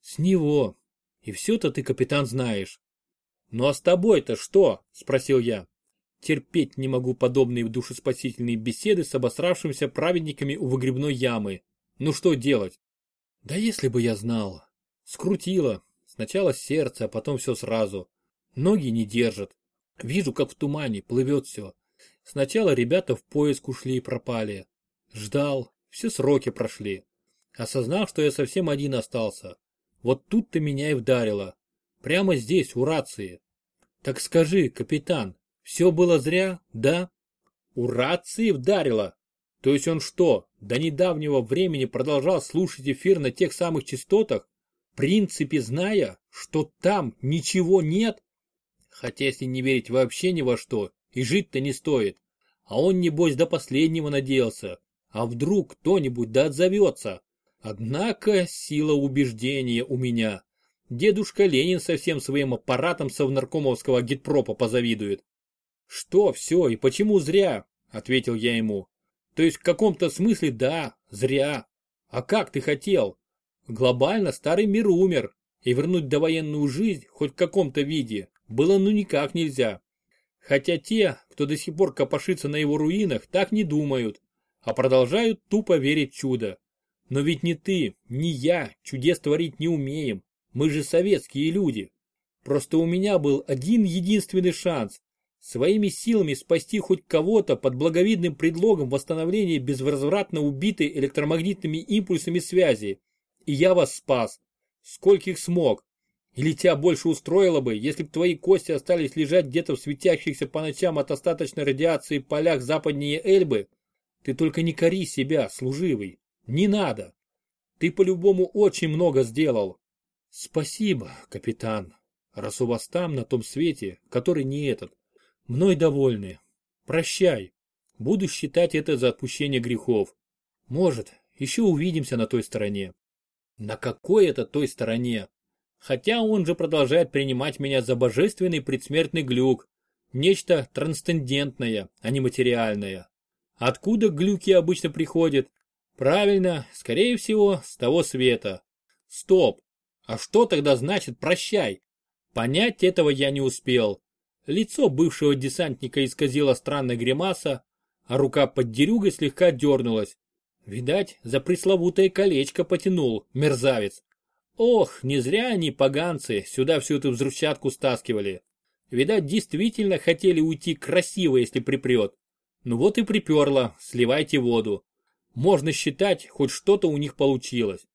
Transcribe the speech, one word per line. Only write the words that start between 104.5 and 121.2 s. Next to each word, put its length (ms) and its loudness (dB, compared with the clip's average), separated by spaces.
Скольких 560 2
смог. 460 0
Или 180 0
тебя 240 4
больше 320 2
устроило 520 2
бы, 140 -2
если 300 -4
б 40 -10
твои 280 0
кости 360 2
остались 440 -2
лежать 320 2
где-то 280 -2
в 40 -12
светящихся 640 -2
по 160 -6
ночам 360 -2
от 120 -4
остаточной 540 -4
радиации 560 0
полях 420 0
западнее 600 -2
Эльбы? 460 2
Ты 100 -4
только 300 0
не 100 0
кори 320 2
себя, 460 -2
служивый. 720 -4
Не 220 2
надо. 460 -2
Ты 140 0
по-любому 540 2
очень 420 0
много 360 2
сделал. 540 0
Спасибо, 840 -4